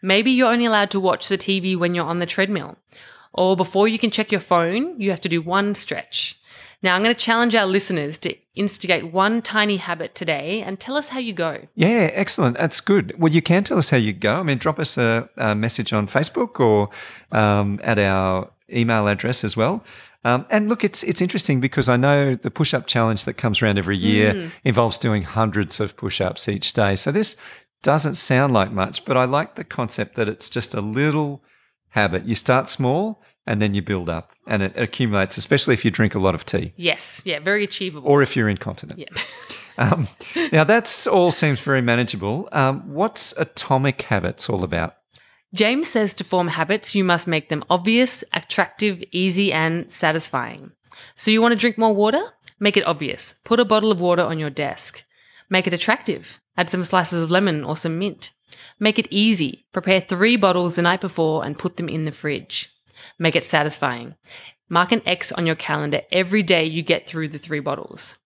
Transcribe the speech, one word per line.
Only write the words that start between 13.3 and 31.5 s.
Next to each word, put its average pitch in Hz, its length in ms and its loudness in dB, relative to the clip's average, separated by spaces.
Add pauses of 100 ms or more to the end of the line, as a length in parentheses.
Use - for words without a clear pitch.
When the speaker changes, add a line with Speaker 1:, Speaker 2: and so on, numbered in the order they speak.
Speaker 2:
you 160 80 4
can 185 240 2
tell - 120 0
us 160 120 4
how 139 80 4
you 107 160 2
go. 104 220 0
I 185 80 -2
mean, 143 140 0
drop 151 220 -2
us - 180 0
a, 117 380 2
a 107 200 0
message 110 360 -2
on 104 160 0
Facebook 160 540 -2
or, 107 280 4 (480)
um, 101 460 2
at 110 160 0
our 95 500 0 (220)
email 113 380 2
address 107 340 0
as 107 140 -2
well. 156 260 0 (400)
Um, 123 260 0
and 214 200 2
look, 226 140 -2
it's, - 200 2
it's - 180 0
interesting 180 400 0
because 131 260 0
I 123 100 4
know 139 360 4
the - 160 -4
push-up - 380 -2
challenge 113 380 0
that - 100 -6
comes 107 260 0
around 104 160 2
every 98 180 0
year 104 380 4
Speaker 1:
Mm. 160 180 -6 (120)
Speaker 2:
involves 117 340 2
doing 107 240 0
hundreds 101 580 -2
of 101 160 -4
push-ups 92 540 -4
each 101 240 0
day. 101 220 4
So - 160 2
this 196 240 2 (480)
doesn't 143 320 2
sound 135 360 4
like 104 200 2
much, 98 340 -4
but 131 120 2
I 127 80 4
like 143 280 -2
the - 100 -10
concept - 520 -6
that 113 120 -2
it's - 220 -4
just - 240 -4
a 110 80 -4
little 143 640 -2 (460)